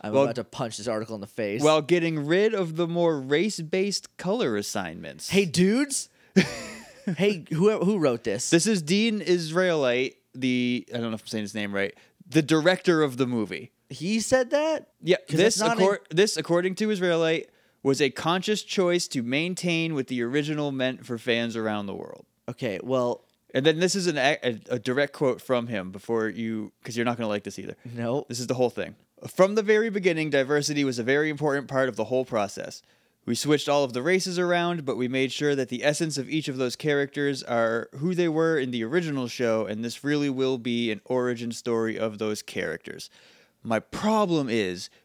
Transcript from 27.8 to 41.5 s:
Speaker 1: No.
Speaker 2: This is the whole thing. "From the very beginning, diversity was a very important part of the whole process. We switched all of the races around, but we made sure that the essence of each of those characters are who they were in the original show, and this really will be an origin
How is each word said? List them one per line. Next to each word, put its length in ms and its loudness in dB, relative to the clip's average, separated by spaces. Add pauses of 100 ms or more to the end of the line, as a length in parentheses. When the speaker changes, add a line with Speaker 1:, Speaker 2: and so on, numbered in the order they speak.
Speaker 1:
No. 340 -4
Speaker 2:
This 120 -8
is 80 -6
the 60 0
whole 140 2
thing. 280 -6 (380)
"From 200 6
the 80 2
very 260 2
beginning, 400 0
diversity 560 2
was 140 -2
a 40 -4
very 280 2
important 380 -2
part 200 2
of 80 -6
the 80 -2
whole 220 0
process. 560 -4 (420)
We 100 -2
switched 340 2
all 160 4
of 80 -4
the 100 -4
races 360 0
around, 480 0
but 100 -2
we 120 -2
made 240 0
sure 220 0
that 140 -2
the 160 -6
essence 320 0
of 140 -6
each 180 -2
of 80 -6
those 200 -2
characters 640 -2
are 540 0
who 180 -2
they 140 2
were 300 2
in 120 -2
the 140 -2
original 440 -2
show, 380 0
and 180 -6
this 180 -8
really 280 0
will 280 0
be 320 -2
an 140 -4
origin 480 -2